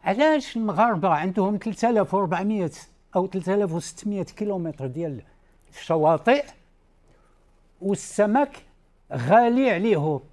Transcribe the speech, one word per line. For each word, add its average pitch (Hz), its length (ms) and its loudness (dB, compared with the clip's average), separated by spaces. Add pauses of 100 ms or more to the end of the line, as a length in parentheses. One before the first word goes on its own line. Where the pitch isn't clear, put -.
علاش 269 540 0
المغاربة 208 520 0
عندهم 185 540 0
ثلاثة 226 260 -2
آلاف 214 240 0
وأربعمية 190 580 -2 (440)
أو 190 120 0
ثلاثة 190 260 -4
آلاف 202 200 0
وستمية 185 500 -6
كيلومتر 170 640 -6
ديال 139 340 -8 (480)
الشواطئ 165 760 2 (1400)
والسمك 208 840 0 (480)
غالي 233 560 4
عليهم؟ 165 500 0 (140)